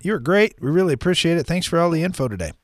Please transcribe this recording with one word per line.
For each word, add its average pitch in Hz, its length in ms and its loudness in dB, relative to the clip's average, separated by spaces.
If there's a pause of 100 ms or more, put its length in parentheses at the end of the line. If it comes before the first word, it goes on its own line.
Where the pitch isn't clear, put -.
you're 196 180 -2
great. 190 400 2
We 131 120 -4
really 170 240 2
appreciate 170 420 0
it. 160 100 -2
Thanks 175 200 -2
for 165 120 0
all 170 120 2
the 160 120 0
info 170 260 -2
today. 90 240 -6 (120)